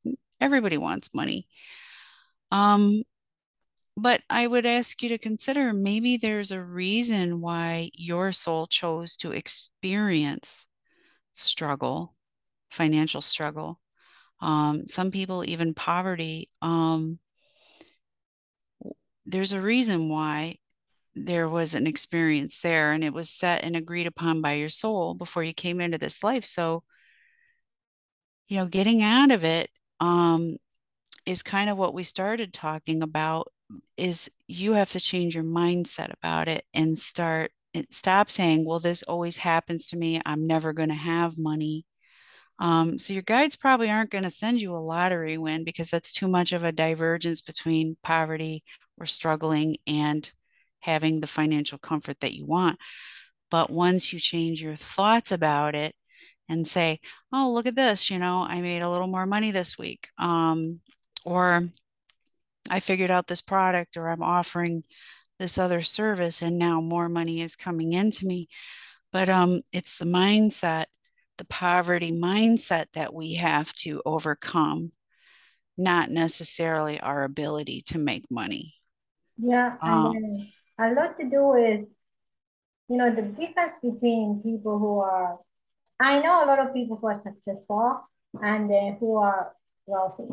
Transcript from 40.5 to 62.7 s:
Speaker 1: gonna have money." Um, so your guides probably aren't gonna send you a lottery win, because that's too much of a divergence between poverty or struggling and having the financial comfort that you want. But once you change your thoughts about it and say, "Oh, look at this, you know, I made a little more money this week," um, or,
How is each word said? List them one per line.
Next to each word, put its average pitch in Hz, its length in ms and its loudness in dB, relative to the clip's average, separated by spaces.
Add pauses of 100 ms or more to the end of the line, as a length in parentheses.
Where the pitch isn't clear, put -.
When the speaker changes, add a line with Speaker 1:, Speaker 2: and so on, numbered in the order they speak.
Speaker 1:
gonna 156 220 -2
have 165 440 -2
money." 156 460 -4 (760)
Um, 165 380 4
so - 160 -2
your 190 80 -4
guides 262 340 2
probably 247 340 2
aren't 214 200 0
gonna 190 200 -4
send 226 320 0
you 185 140 -6
a - 20 -6
lottery 160 600 0
win, 160 260 -4
because 165 260 -8
that's - 220 -2
too 190 160 -2
much 180 240 2
of 170 120 -2
a 165 80 0
divergence 165 680 0
between 160 600 -2
poverty 160 640 -2 (340)
or - 80 -12
struggling 156 720 2 (100)
and 151 440 -2 (500)
having 160 400 0
the 151 60 -6
financial 151 520 0
comfort 151 420 -6
that - 140 -4
you 143 120 -12
want. 170 320 2 (720)
But 165 200 2
once 180 420 2
you 170 80 -8
change 165 420 -2
your 156 140 -10
thoughts 214 560 2
about 151 420 2
it 151 200 -4 (540)
and 165 200 -2
say, 165 320 0 (320)
"Oh, 262 200 2
look 233 140 0
at 247 100 -4
this, 226 340 2
you 190 100 -2
know, 180 220 0
I 180 200 -6
made 175 200 -4
a 175 80 -2
little 180 180 -2
more 185 180 -2
money 214 240 0
this 185 280 -2
week," - 400 -12
um, 165 640 0 (440)
or, 175 440 4 (1000)